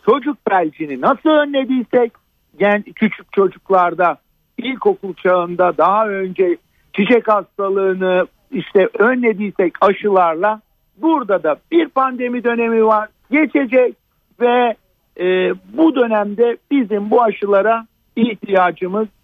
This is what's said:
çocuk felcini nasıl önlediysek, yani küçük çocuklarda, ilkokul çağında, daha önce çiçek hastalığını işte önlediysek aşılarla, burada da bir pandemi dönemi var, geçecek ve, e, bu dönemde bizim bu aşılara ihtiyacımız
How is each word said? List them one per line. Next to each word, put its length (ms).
çocuk 320
felcini 520
nasıl 280
önlediysek, 840
yani 240
küçük 500
çocuklarda, 840
ilkokul 560
çağında, 640
daha 300
önce 500
çiçek 340
hastalığını 1000
işte 380
önlediysek 800
aşılarla, 800
burada 460
da 120
bir 160
pandemi 560
dönemi 420
var, 240
geçecek 640
ve, 340
e, 340
bu 180
dönemde 640
bizim 380
bu 140
aşılara 640
ihtiyacımız 920